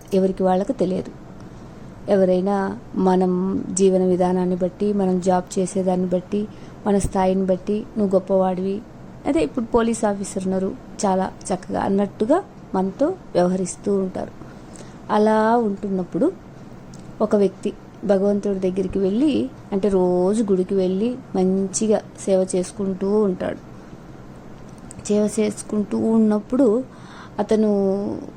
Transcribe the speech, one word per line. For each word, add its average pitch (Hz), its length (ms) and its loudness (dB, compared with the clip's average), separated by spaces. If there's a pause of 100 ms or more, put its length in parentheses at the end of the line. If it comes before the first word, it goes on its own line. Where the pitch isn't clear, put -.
(140)
ఎవరికి 190 280 2
వాళ్ళకు 185 300 2
తెలియదు. - 380 -2 (1000)
ఎవరైనా 196 680 2 (160)
మనం 185 800 2
జీవన 185 320 4
విధానాన్ని 180 520 2
బట్టి, 185 360 0
మనం 185 280 2
జాబ్ 180 380 0
చేసేదాన్ని 185 480 0
బట్టి, 185 420 -2 (380)
మన 202 120 4
స్థాయిని 190 460 2
బట్టి, 190 400 0 (140)
"నువ్వు 196 180 2
గొప్పవాడివి", 190 640 0 (460)
అదే 285 140 2
ఇప్పుడు - 240 -2
పోలీస్ 226 400 2
ఆఫీసర్ 196 400 -2
ఉన్నారు, 190 300 -2 (320)
చాలా 190 260 0 (120)
చక్కగా 190 360 -4
అన్నట్టుగా 202 640 2 (320)
మనతో 190 320 0
వ్యవహరిస్తూ 190 920 0
ఉంటారు. - 480 -6 (640)
అలా 220 460 4
ఉంటున్నప్పుడు 196 760 0 (880)
ఒక 214 160 2
వ్యక్తి 196 360 2 (320)
భగవంతుడి 202 540 2
దగ్గరికి 185 400 -2
వెళ్ళి, 233 520 2 (220)
అంటే 202 160 2
రోజు 185 540 2
గుడికి 190 320 2
వెళ్ళి 190 420 0 (200)
మంచిగా 190 640 2 (200)
సేవ 190 260 2 (100)
చేసుకుంటూ 196 640 -2
ఉంటాడు. 185 360 -2 (1500)
సేవ 208 240 2 (100)
చేసుకుంటూ 214 580 -2
ఉన్నప్పుడు 220 880 4 (540)
అతను 214 300 2 (680)